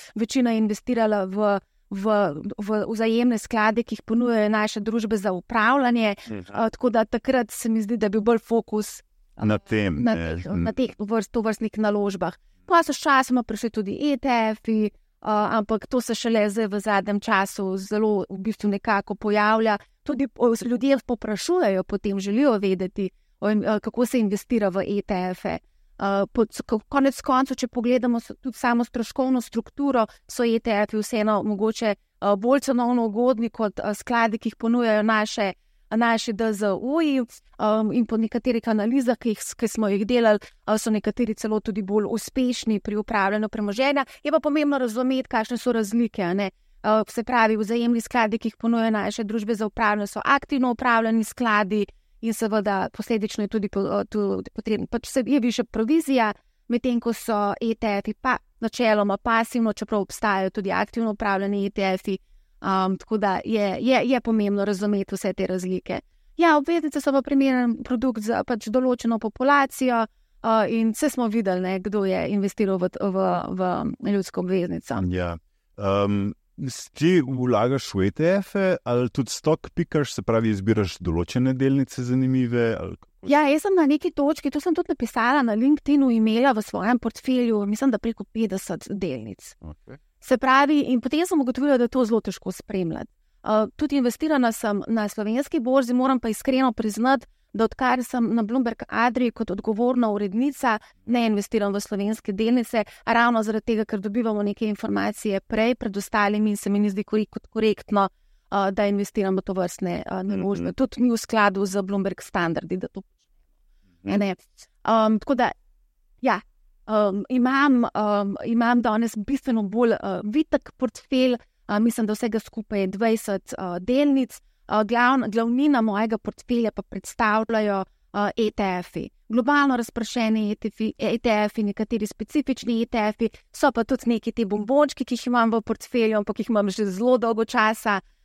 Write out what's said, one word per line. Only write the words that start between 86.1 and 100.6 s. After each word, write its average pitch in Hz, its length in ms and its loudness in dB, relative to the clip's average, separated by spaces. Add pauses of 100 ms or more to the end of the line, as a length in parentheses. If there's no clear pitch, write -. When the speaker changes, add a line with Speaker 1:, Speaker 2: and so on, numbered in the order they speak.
Speaker 1:
v 220 100 0
svojem 220 360 0
portfelju, 233 640 0
mislim, 214 260 0
da 220 80 2
preko 226 280 -6
petdeset 220 640 -4
delnic. 131 680 -8
Speaker 2:
Okej. 80 400 -18 (200)
Speaker 1:
Se - 200 0
pravi, 277 480 4
in 254 140 2
potem 294 220 0
sem 359 160 0
ugotovila, 262 380 2
da 240 100 4
je 233 60 -2
to 262 100 2
zelo 226 180 2
težko - 300 -8
spremljati. 180 640 -6 (320)
Uh, 214 280 2
tudi 285 260 -2
investirana 254 520 2
sem 214 360 -2
na 220 200 -2
slovenski 226 540 -4
borzi, 254 340 2
moram 262 240 2
pa 233 120 -4
iskreno 262 420 0
priznati, 226 560 0 (200)
da 214 160 -2
odkar 254 380 0
sem 233 300 -2
na 233 100 2
Bloomberg 226 440 -2
Adriji 233 460 0
kot - 200 -6
odgovorna 226 580 0
urednica, 214 640 -2 (300)